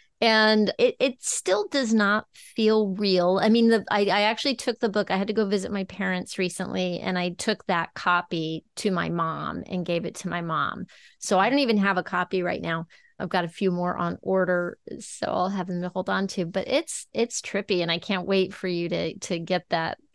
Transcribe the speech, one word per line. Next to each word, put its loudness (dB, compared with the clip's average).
And 4
it, 4
it 2
still 0
does 0
not 2
feel 2
real. 4
I 4
mean, 6
the, 4
I, 2
I 2
actually 2
took -4
the 0
book. 0
I 2
had 0
to -4
go 2
visit -2
my -2
parents -6
recently, -2
and -2
I 0
took -4
that -2
copy -2
to 0
my 0
mom -4
and -6
gave -2
it -8
to -10
my -4
mom. -4
So 2
I 4
don't 2
even 2
have 2
a 0
copy -2
right -2
now. -4
I've -4
got 0
a -8
few 0
more -2
on -4
order, 0
so -10
I'll 0
have -2
them -4
to -4
hold -4
on -2
to. -4
But -4
it's, -2
it's -2
trippy, -2
and -2
I 0
can't -4
wait 2
for -8
you -2
to, -4
to -4
get -2
that, -2